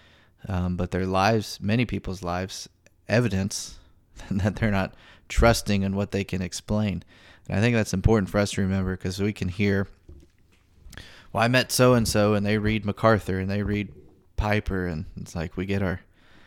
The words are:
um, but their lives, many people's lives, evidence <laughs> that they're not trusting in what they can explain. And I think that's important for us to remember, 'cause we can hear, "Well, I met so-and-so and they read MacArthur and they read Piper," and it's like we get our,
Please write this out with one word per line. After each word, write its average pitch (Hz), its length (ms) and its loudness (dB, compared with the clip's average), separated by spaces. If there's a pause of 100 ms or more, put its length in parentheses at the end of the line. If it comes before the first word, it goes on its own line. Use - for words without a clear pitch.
(480)
um, 90 300 -2
but 90 140 -4
their 92 140 -2
lives, 101 560 0
many 113 240 0
people's 95 380 -8
lives, 90 460 -6 (400)
evidence 101 680 0 (260)
<laughs> - 280 -18
that 95 240 0
they're 113 160 0
not 95 240 -2 (320)
trusting 104 560 2
in 98 100 -2
what 101 180 -2
they 98 120 -2
can 92 180 -4
explain. 101 640 -4 (460)
And 95 100 0
I - 20 2
think 120 140 2
that's 107 180 0
important 98 360 2
for 107 100 2
us 101 120 2
to 104 100 -2
remember, 95 340 0
'cause 95 240 -6
we 104 140 0
can 92 160 -4
hear, 98 400 0 (1400)
"Well, 104 100 0
I 117 60 4
met 127 220 2
so-and-so 110 600 4
and 101 120 2
they 107 120 2
read 107 280 0
MacArthur 98 540 2
and 95 120 -4
they 101 100 -2
read 101 300 -2 (460)
Piper," 104 500 0
and 85 180 -4 (120)
it's - 180 -14
like 82 220 -6
we 92 80 -4
get 98 180 -2
our, 90 160 -2 (480)